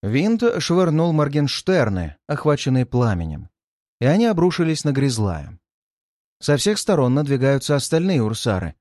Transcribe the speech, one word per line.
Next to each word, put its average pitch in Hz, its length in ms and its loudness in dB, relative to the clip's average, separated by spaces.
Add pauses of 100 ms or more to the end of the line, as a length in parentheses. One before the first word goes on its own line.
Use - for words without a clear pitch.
Винт 175 420 0 (160)
швырнул 170 520 2
моргенштерны, 143 1040 0 (100)
охваченные 135 580 0
пламенем, 90 640 -2 (500)
и 120 60 -2
они 190 200 4
обрушились 170 580 0
на 147 80 0
Гризлая. 110 680 -2 (800)
Со 147 180 0
всех 208 220 0
сторон 135 340 2
надвигаются 139 640 0
остальные 160 480 0
урсары. 104 580 -2